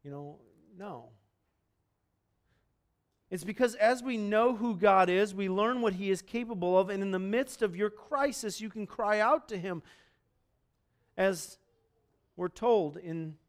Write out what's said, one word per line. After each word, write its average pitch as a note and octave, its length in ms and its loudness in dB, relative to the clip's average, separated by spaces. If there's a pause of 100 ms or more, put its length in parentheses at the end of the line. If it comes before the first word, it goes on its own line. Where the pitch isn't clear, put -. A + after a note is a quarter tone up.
you C#3+ 80 -14
know, C#3+ 260 -14 (400)
no. C#3+ 320 -14 (2250)
It's F3 140 -8
because A#3 320 -2
as A#3+ 260 2
we B3 160 -4
know G#3+ 380 2
who A3 220 -2
God F#3+ 320 6
is, F#3+ 260 2
we F#3+ 140 -2
learn A3+ 320 0
what G#3 140 0
He G3 140 -4
is F#3 120 0
capable F#3+ 580 0
of, G3 100 2
and G3 140 -4
in G3 80 -2
the F#3+ 80 -2
midst A3+ 420 -2
of F#3+ 140 -2
your G#3 140 0
crisis, A#3+ 720 -4
you A3 80 -8
can G#3 180 -8
cry G#3+ 320 0
out C4 300 2
to G#3 80 -8
Him, F3 260 -6 (1300)
as F#3+ 400 -2 (800)
we're F3 100 -4
told F3+ 500 0
in E3 380 -10 (140)